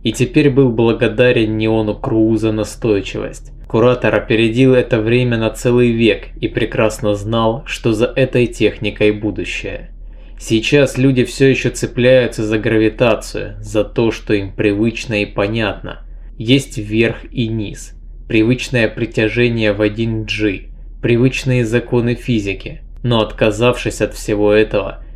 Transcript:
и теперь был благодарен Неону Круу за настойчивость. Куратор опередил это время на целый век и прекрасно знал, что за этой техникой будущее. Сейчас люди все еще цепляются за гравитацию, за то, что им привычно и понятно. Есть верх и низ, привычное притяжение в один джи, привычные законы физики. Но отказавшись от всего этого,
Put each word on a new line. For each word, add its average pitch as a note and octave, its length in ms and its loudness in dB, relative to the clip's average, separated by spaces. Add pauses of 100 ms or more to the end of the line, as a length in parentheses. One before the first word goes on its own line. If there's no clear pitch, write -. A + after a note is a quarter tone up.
и A2+ 100 0
теперь D3 380 2
был C3 180 6
благодарен A2+ 880 2
Неону A2 380 0
Круу A2 420 0
за A2 160 0
настойчивость. G#2+ 1000 -4 (140)
Куратор A#2+ 480 2
опередил A#2 600 4
это A#2+ 260 2
время A#2+ 380 2
на A2 100 0
целый A#2+ 440 2
век A2+ 340 2 (120)
и - 80 -2
прекрасно A2 680 -2
знал, A2+ 500 -2
что - 300 -2
за G#2+ 100 0
этой B2+ 420 0
техникой G#2+ 680 0
будущее. G#2 800 -8 (460)
Сейчас C3 600 2
люди B2+ 260 2
все C3+ 220 2
еще B2 240 2
цепляются A#2+ 760 2
за G#2+ 140 0
гравитацию, A2 1040 0
за G#2+ 220 0
то, A2+ 260 0
что - 240 -4
им G2 180 -2
привычно G#2+ 680 0
и - 20 -2
понятно. G#2 760 -4 (360)
Есть C3+ 400 2
верх A2 560 0
и A#2 160 -2
низ, A2 460 -8 (340)
привычное A2+ 600 2
притяжение A2+ 840 0
в G2+ 80 -4
один A2 460 -2
джи, G#2 420 -4 (320)
привычные B2+ 640 2
законы A#2+ 500 0
физики. G2+ 680 -4 (200)
Но A#2 180 2
отказавшись A2+ 800 0
от G#2 140 0
всего G#2 380 0
этого, A2 520 2 (120)